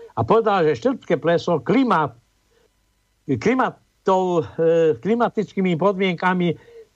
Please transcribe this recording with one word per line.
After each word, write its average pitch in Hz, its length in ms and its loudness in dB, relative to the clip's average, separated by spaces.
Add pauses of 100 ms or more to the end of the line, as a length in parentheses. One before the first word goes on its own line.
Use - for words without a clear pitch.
(160)
a - 80 -2
povedala, 196 400 2
že 151 160 0
Štrbské 220 400 -2
pleso 165 400 0
klima-, 196 560 0 (1120)
klimatou, 185 1120 0
e, 165 560 2
klimatickými 190 800 -2
podmienkami 180 800 0 (400)